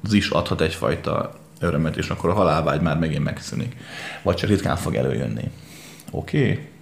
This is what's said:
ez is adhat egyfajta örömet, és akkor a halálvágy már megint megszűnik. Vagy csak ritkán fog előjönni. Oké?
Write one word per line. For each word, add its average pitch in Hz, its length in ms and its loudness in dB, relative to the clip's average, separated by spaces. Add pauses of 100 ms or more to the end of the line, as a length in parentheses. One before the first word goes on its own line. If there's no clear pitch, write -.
ez 110 80 0
is 101 180 4
adhat 80 300 0
egyfajta - 720 0 (280)
örömet, 80 360 2
és 87 120 -2
akkor - 220 0
a 95 40 4
halálvágy 78 460 4
már 80 180 2
megint 73 260 0
megszűnik. - 520 -6 (460)
Vagy 92 140 2
csak - 120 -2
ritkán 92 280 2
fog 85 180 -2
előjönni. 62 560 0 (600)
Oké? - 580 0 (140)